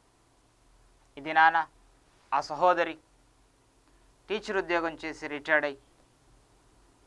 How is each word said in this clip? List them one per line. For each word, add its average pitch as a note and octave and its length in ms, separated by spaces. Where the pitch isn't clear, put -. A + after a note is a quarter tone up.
ఈ C#3+ 120
దినాన D#3+ 280
ఆ C#3+ 40
సహోదరి E3 440
టీచర్ G3+ 360
ఉద్యోగం E3 300
చేసి D#3 220
రిటైర్డ్ D3 340
అయి C#3 80